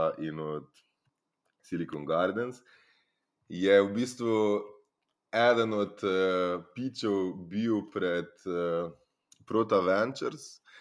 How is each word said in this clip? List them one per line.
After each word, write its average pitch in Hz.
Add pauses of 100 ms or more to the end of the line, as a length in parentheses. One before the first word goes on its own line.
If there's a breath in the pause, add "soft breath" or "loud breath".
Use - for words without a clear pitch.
(160)
in 78
od 76 (880)
Silicon 80
Gardens, 95 (880 soft breath)
je 95
v 101
bistvu 117 (960)
eden 117
od, 101
eh, 92
pičev 117 (280)
bil 107
pred, 87 (140)
eh, 87 (500)
Prota 107
Ventures, 120 (200 soft breath)